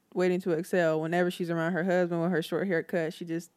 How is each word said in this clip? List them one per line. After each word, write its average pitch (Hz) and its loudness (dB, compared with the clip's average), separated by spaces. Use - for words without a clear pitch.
Waiting 180 2
to 185 -2
Exhale. 165 2
Whenever 175 0
she's 175 -4
around 165 0
her 165 0
husband 175 2
with 170 0
her 160 2
short 170 -2
haircut, 170 -2
she - -12
just, 170 -6